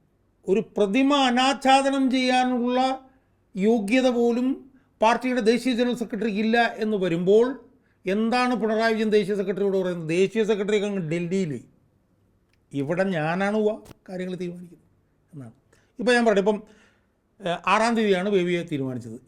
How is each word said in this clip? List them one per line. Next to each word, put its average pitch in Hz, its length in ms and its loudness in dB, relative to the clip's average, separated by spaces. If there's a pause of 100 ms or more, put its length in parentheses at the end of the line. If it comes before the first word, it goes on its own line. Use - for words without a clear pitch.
(500)
ഒരു 208 100 2 (140)
പ്രതിമ 233 380 2 (160)
അനാച്ഛാദനം 269 840 2
ചെയ്യാനുള്ള 254 680 0 (840)
യോഗ്യത 240 420 2 (100)
പോലും 240 280 0 (560)
പാർട്ടിയുടെ 240 460 0
ദേശീയ 247 300 2
ജനറൽ 247 240 0
സെക്രട്ടറിക്ക് 214 420 -4
ഇല്ല 226 140 2 (260)
എന്ന് 214 180 -2
വരുമ്പോൾ 185 440 4 (680)
എന്താണ് 247 460 0
പിണറായി 220 340 0
വിജയൻ 220 220 0
ദേശീയ 208 240 0
സെക്രട്ടറിയോട് 196 400 -2
പറയുന്നത്? 175 280 -4 (100)
ദേശീയ 196 320 0
സെക്രട്ടറിക്ക് 202 400 0
അങ്ങ് 196 120 -4 (100)
ഡൽഹിയിൽ, 175 400 -2 (1200)
ഇവിടെ 151 320 -2 (140)
ഞാനാണ് 185 440 -2
ഉവ്വ 208 100 2 (360)
കാര്യങ്ങൾ 185 340 -8
തീരുമാനിക്കുന്നത് 175 440 -14 (480)
എന്നാണ്. 127 200 -18 (440)
ഇപ്പോൾ 240 180 0
ഞാൻ 240 100 2
പറയട്ടെ, 202 200 4
ഇപ്പം, 208 120 0 (880)
ഏ, 170 120 -2 (160)
ആറാം 226 240 2
തീയതിയാണ് 196 380 2
ബേബിയെ 175 260 0 (100)
തീരുമാനിച്ചത്. 123 440 -6 (120)